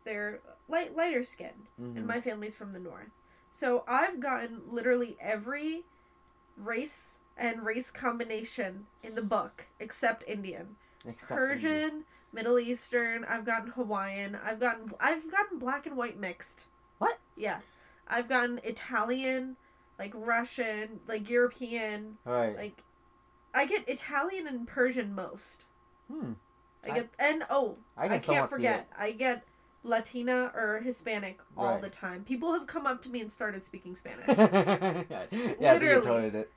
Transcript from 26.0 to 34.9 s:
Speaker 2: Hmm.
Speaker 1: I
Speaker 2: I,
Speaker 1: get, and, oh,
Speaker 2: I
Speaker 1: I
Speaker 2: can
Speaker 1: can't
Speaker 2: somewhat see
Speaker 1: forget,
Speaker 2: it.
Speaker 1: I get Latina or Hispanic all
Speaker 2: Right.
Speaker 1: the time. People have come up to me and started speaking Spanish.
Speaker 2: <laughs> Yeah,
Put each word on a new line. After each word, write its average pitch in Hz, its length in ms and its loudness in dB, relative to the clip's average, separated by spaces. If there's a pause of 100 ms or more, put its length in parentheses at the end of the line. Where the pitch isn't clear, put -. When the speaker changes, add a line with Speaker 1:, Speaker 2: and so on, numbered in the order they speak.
Speaker 2:
Hmm. 220 200 -6 (540)
Speaker 1:
I 214 40 -6
Speaker 2:
I, 226 40 -2
Speaker 1:
get, 233 240 0
and, 302 320 2
oh, 262 260 2 (200)
Speaker 2:
I 139 80 -2
Speaker 1:
I 196 40 2
Speaker 2:
can - 40 4
Speaker 1:
can't 170 120 2
Speaker 2:
somewhat 277 260 4
see 277 60 -2
Speaker 1:
forget, 233 240 2
Speaker 2:
it. - 60 -14 (120)
Speaker 1:
I 214 140 -2
get 240 300 0 (420)
Latina 247 680 0
or 220 280 0
Hispanic 214 580 -4 (160)
all 208 180 2
Speaker 2:
Right. 196 80 -2
Speaker 1:
the 190 80 -8
time. 185 340 -8
People 262 300 0
have 302 120 -2
come 294 200 -4
up 254 160 0
to 254 80 -14
me 240 100 -4
and 214 120 -8
started 196 320 -4
speaking 185 320 -12
Spanish. - 300 -10
Speaker 2:
<laughs> - 120 8
Yeah, 190 680 6